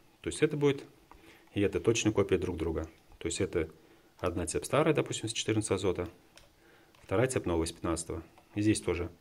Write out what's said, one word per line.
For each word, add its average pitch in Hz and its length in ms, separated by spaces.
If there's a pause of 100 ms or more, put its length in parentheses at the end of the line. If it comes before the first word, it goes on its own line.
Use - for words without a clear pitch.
(200)
то - 80
есть - 120
это 156 160
будет, 143 280 (680)
и 101 80
это 92 200
точная 113 320
копия 98 260
друг 85 180
друга. 80 320 (300)
То - 80
есть - 140
это 90 280 (500)
одна 87 280
цепь - 180
старая, 151 300
допустим, 131 340
с 110 40
четырнадцатого 107 440
азота, 90 320 (920)
вторая 110 240
цепь 131 200
новая 82 200
с 80 60
пятнадцатого. 82 500 (320)
И 104 80
здесь 107 180
тоже 85 300 (100)